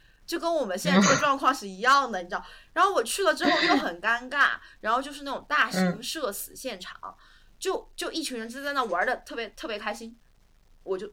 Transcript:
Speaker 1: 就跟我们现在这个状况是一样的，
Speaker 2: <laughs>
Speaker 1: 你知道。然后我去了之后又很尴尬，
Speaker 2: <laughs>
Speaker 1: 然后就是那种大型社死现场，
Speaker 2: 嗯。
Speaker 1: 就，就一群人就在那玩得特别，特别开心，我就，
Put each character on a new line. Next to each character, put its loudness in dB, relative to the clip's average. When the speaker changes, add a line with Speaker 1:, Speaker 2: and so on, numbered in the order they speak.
Speaker 1:
就 -4
跟 -2
我 0
们 -4
现 0
在 8
这 6
个 2
状 2
况 4
是 -10
一 -14
样 4
的， -4
Speaker 2:
<laughs> -8
Speaker 1:
你 -14
知 -8
道。 -6
然 4
后 4
我 4
去 -2
了 4
之 -2
后 6
又 4
很 -2
尴 -2
尬， 4
Speaker 2:
<laughs> -20
Speaker 1:
然 -2
后 2
就 -10
是 -14
那 -8
种 -6
大 2
型 0
社 -4
死 -10
现 -10
场， -16
Speaker 2:
嗯。 -14
Speaker 1:
就， -4
就 -8
一 -6
群 -6
人 -8
就 -12
在 -4
那 0
玩 0
得 0
特 -16
别， -6
特 -12
别 -4
开 -6
心， -16
我 -4
就， -10